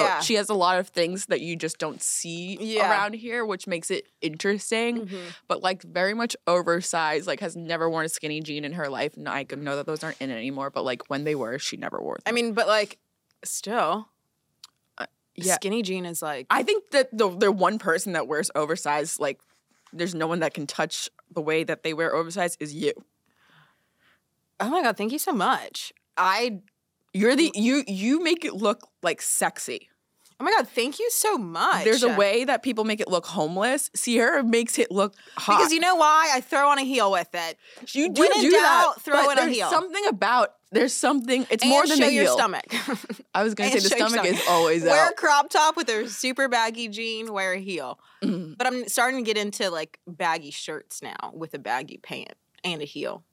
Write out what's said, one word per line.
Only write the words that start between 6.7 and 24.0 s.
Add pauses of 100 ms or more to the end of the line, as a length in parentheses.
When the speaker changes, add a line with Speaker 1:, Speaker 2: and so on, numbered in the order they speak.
Speaker 2:
like,
has
never
worn
a
skinny
jean
in
her
life.
And
I
could
know
that
those
aren't
in
anymore,
but,
like,
when
they
were,
she
never
wore
them.
Speaker 1:
I
mean,
but,
like, (460)
still, (880)
Speaker 2:
Uh, (280)
yeah.
Speaker 1:
skinny
jean
is,
like
Speaker 2:
I
think
that
the,
the
one
person
that
wears
oversized,
like, (540)
there's
no
one
that
can
touch (200)
the
way
that
they
wear
oversized
is
you. (1600)